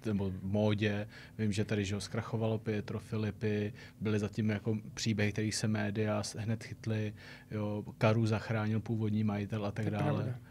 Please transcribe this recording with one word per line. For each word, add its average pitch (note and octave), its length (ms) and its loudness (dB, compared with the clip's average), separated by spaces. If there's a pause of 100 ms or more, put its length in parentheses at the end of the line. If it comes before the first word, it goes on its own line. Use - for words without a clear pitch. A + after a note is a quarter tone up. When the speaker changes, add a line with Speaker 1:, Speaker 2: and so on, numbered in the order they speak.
Speaker 1:
v, - 40 -4
nebo G2 240 2
v F#2 120 -6
módě? G#2 640 2 (300)
Vím, G#2+ 140 2
že G2+ 120 2
tady, G#2 200 2
že G2 100 0
ho, G2+ 60 -2
zkrachovalo A2 580 -2
Pietro G#2+ 400 -4
Filippi, G#2 760 -2 (280)
byly G#2+ 180 2
zatím G#2+ 320 2
jako A2 280 0 (160)
příběhy, G#2 380 2
který G#2+ 200 0
se - 160 0
média G#2+ 540 2
s, - 140 -6
hned A2 280 -2
chytly, G#2+ 500 -2 (360)
jo, G#2 340 -2 (140)
Karu A2+ 280 6
zachránil G#2+ 540 0
původní G#2+ 440 0
majitel G#2 420 0
a G#2 60 0
tak G#2+ 120 -2
Speaker 2:
To G#2 100 0
je G#2 40 0
Speaker 1:
dále. C#3+ 160 2
Speaker 2:
pravda. G#2+ 240 -2 (120)